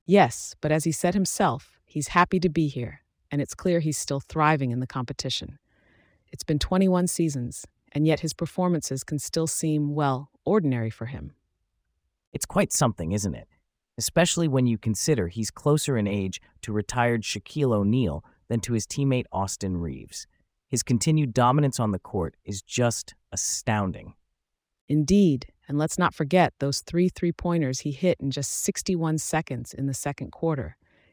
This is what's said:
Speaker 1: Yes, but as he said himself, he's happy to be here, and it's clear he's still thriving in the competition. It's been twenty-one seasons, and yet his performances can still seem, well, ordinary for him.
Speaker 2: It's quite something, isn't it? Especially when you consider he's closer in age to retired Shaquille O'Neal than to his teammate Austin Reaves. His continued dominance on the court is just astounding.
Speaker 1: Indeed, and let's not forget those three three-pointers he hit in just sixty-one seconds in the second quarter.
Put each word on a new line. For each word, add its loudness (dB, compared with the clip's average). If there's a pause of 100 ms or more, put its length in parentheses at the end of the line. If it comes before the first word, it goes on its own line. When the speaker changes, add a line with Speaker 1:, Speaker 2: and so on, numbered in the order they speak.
Speaker 1:
Yes, 4
but 0
as 2
he 0
said 0
himself, -2
he's -6
happy 2
to 2
be 0
here, -8 (280)
and 0
it's -4
clear 0
he's -2
still -4
thriving 2
in -2
the -4
competition. -8 (720)
It's -14
been 2
twenty-one 4
seasons, -2 (260)
and 2
yet 4
his -4
performances -2
can -4
still -2
seem, 0
well, 0 (140)
ordinary 2
for -10
him. -12 (1000)
Speaker 2:
It's -8
quite 2
something, 0
isn't -2
it? -14 (480)
Especially 2
when 2
you 2
consider 0
he's -6
closer 0
in 2
age -2 (220)
to -8
retired 0
Shaquille -2
O'Neal 2 (240)
than -2
to -6
his -2
teammate 0
Austin -4
Reaves. -8 (440)
His -2
continued 2
dominance 4
on 2
the -2
court -6
is -8
just -2 (200)
astounding. -2 (760)
Speaker 1:
Indeed, 4 (200)
and -4
let's -2
not 2
forget 4
those 0
three 2
three-pointers -2
he -4
hit 0
in -2
just -4
sixty-one 0
seconds -4
in -4
the -2
second -6
quarter. -4 (360)